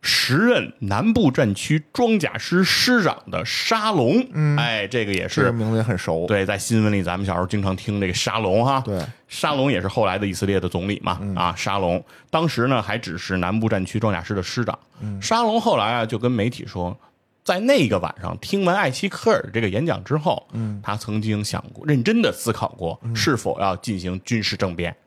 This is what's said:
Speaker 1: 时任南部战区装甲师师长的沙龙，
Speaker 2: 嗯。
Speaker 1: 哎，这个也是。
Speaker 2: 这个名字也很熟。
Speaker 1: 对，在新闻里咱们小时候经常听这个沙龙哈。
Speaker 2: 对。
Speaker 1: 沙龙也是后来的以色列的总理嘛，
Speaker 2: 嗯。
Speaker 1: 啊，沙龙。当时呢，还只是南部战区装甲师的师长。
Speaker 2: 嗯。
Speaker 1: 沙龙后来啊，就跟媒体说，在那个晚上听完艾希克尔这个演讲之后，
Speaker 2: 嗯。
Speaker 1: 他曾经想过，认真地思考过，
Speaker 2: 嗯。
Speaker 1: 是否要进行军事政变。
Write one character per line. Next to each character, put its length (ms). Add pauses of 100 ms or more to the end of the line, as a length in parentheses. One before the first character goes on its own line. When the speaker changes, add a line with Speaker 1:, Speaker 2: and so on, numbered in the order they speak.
Speaker 1:
时 360
任 420
南 340
部 160
战 240
区 380
装 260
甲 200
师 260
师 400
长 260
的 140
沙 480
龙， 400
Speaker 2:
嗯。 260
Speaker 1:
哎， 300
这 180
个 60
也 160
是。 140
Speaker 2:
这 60
个 40
名 200
字 40
也 80
很 140
熟。 280
Speaker 1:
对， 200
在 120
新 240
闻 120
里 100
咱 140
们 80
小 80
时 80
候 40
经 160
常 140
听 240
这 80
个 60
沙 260
龙 240
哈。 160
Speaker 2:
对。 180 (300)
Speaker 1:
沙 280
龙 140
也 120
是 80
后 160
来 120
的 80
以 60
色 140
列 120
的 120
总 180
理 160
嘛， 180
Speaker 2:
嗯。 140
Speaker 1:
啊， 220
沙 220
龙。 220 (280)
当 180
时 200
呢， 140
还 160
只 200
是 220
南 200
部 80
战 180
区 140
装 140
甲 100
师 100
的 80
师 220
长。 160 (220)
Speaker 2:
嗯。 200
Speaker 1:
沙 200
龙 180
后 160
来 160
啊， 140
就 120
跟 140
媒 180
体 160
说， 320 (460)
在 160
那 300
个 100
晚 220
上 180
听 240
完 100
艾 160
希 200
克 220
尔 220
这 60
个 80
演 180
讲 200
之 120
后， 360
Speaker 2:
嗯。 280
Speaker 1:
他 140
曾 260
经 220
想 180 (120)
过， 120
认 160
真 200
地 100
思 220
考 160
过， 340
Speaker 2:
嗯。 100
Speaker 1:
是 220
否 240
要 160
进 240
行 240
军 180
事 140
政 180
变。 220 (120)